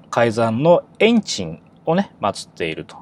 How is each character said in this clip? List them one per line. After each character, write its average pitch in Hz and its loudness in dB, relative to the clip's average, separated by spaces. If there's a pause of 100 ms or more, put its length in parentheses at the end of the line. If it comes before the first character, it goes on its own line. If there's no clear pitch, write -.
開 120 0
山 113 0
の 170 4 (160)
円 220 4
珍 - -10 (240)
を 160 0
ね、 196 -2 (100)
祀 101 -6
っ - -20
て 87 -6
い 80 -6
る 78 -12
と - -20